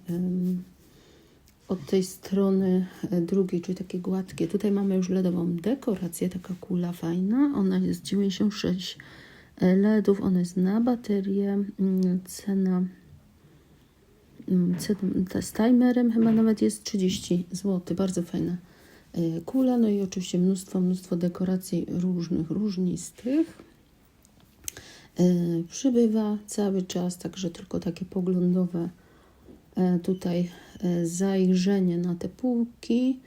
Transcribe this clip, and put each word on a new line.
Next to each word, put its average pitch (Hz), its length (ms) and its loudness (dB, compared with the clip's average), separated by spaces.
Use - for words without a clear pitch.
em, 180 540 -2
od 190 180 -4
tej 190 180 2
strony, 190 840 2
e, 180 100 0
drugiej, 185 400 0
czyli 185 180 -6
takie 185 200 -8
gładkie. 185 500 -4
Tutaj 202 240 0
mamy 196 240 0
już 185 120 0
ledową 180 480 0
dekorację, 185 720 -4
taka 185 320 -8
kula 175 320 -2
fajna. 190 640 0
Ona 190 220 2
jest 175 240 0
dziewięćdziesiąt 202 520 0
sześć, - 440 -4
e, 185 160 4
ledów, 202 440 4
ona 185 180 2
jest 175 180 -2
na 190 240 2
baterię. 202 840 0
Mm, 185 440 2
cena, 185 600 0
mm, 180 300 2
cena - 220 -2
ta 185 120 -2
z - 100 -10
timerem 247 600 4
chyba 226 200 4
nawet 220 300 4
jest 214 220 0
trzydzieści 185 680 0
złotych. 180 440 -2
Bardzo 185 260 0
fajna, 175 340 -4
e, 165 280 -2
kula. 254 380 0
No 226 100 4
i 202 140 2
oczywiście 185 360 -4
mnóstwo, 185 420 0
mnóstwo 185 360 0
dekoracji 180 720 -2
różnych, 175 640 -2
różnistych. 208 1120 -2
E, 180 40 6
przybywa 220 800 2
cały 196 360 0
czas, 180 360 -4
także 180 320 -8
tylko - 300 -8
takie 170 240 -6
poglądowe, 180 840 0
e, 180 220 2
tutaj, 175 520 -2
e, 175 260 0
zajrzenie 185 920 2
na 175 160 -2
te 185 140 -6
półki. 247 1000 -2